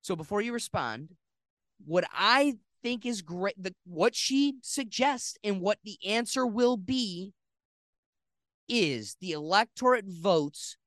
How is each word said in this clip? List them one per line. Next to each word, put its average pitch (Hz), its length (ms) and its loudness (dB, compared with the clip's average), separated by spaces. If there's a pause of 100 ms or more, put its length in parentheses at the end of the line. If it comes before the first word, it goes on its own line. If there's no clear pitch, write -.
So 190 120 -4
before 170 280 -2
you 240 100 -2
respond, 151 560 -4 (760)
what 165 260 2
I 247 440 4 (260)
think 240 240 -4
is 226 160 -4
great, 175 380 -4
the, 185 140 -6 (120)
what 180 280 2
she 277 460 2
suggests 254 840 -2
and 196 200 -2
what 202 200 2
the 208 140 -14 (100)
answer 233 400 0
will 240 300 4
be 196 560 -4 (1400)
is 143 540 0
the 185 100 -6
electorate 208 720 2
votes 170 720 0 (100)